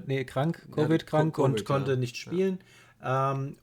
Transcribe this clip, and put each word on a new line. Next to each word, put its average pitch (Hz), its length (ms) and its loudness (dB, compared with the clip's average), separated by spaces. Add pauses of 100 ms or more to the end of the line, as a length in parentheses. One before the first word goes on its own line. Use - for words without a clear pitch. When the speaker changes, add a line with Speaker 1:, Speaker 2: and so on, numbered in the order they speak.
Speaker 1:
nee, 135 180 -2
krank, 147 440 -2
Speaker 2:
Ja, 131 60 -14
Speaker 1:
covid-krank 156 600 2
Speaker 2:
Co-, - 100 2
Speaker 1:
und 123 80 4
Speaker 2:
covid, 107 140 -2
Speaker 1:
konnte 139 260 0
Speaker 2:
ja. 131 40 2
Speaker 1:
nicht 123 200 -2
Speaker 2:
Ja. - 60 -12
Speaker 1:
spielen, 185 360 -2 (440)
ähm, 135 600 -2